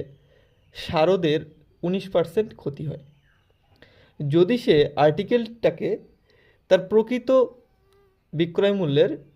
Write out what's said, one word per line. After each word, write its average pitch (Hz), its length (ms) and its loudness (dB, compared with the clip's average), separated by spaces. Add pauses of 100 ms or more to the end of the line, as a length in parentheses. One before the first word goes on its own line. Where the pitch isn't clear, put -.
(760)
শারদের 165 680 0 (420)
উনিশ 185 280 -4
পার্সেন্ট 202 460 -2
ক্ষতি - 320 -10
হয়। 165 140 -10 (1160)
যদি 170 380 2
সে 190 180 2 (200)
আর্টিকেলটাকে 180 960 0 (800)
তার 185 120 4 (100)
প্রকৃত 226 400 0 (1000)
বিক্রয় 170 400 0
মূল্যের 175 380 0 (260)